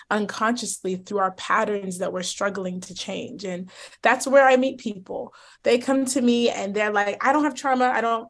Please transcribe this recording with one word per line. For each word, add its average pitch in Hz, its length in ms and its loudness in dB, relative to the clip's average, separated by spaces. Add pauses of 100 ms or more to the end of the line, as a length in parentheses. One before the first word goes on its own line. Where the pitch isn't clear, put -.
unconsciously 208 840 -2
through 185 240 -6
our 185 140 0
patterns 202 680 -2
that 180 140 -4
we're 180 100 -6
struggling 185 580 -6
to 185 140 -16
change. 190 500 -10
And 185 240 -8 (340)
that's 240 220 4
where 269 220 8
I 262 100 8
meet 254 220 0
people. 190 560 -10 (300)
They 240 140 4
come 269 260 0
to 262 180 0
me 240 260 4
and 196 280 -4
they're 214 160 0
like, 202 280 0
"I 254 120 4
don't 294 100 2
have 285 140 0
trauma. 254 300 2
I 220 140 0
don't, 226 300 -2